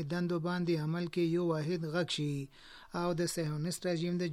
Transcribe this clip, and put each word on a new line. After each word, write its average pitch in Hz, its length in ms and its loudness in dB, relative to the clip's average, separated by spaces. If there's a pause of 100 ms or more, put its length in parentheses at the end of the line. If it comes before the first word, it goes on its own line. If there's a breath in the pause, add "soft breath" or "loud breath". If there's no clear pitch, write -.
(120)
دندو 175 260 0 (100)
باندې 175 260 2 (120)
عمل 170 280 0
کې 175 100 2 (120)
یو 175 120 2
واحد 160 340 0 (120)
غږ 175 220 2
شي 147 200 0 (640 loud breath)
او 175 80 2 (100)
د - 20 2 (140)
صهیونیست 156 540 -2
رژیم 175 280 2
د 175 160 0